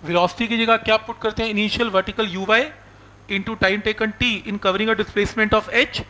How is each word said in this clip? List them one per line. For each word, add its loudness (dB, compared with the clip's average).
वेलोसिटी 0
की -2
जगह 4
क्या 2
पुट -6
करते -2
हैं? -2
इनिशियल -2
वर्टिकल 0
U -4
Y 6
into -4
time 0
taken -2
T 2
in -4
covering 0
a 0
displacement 0
of 0
H 0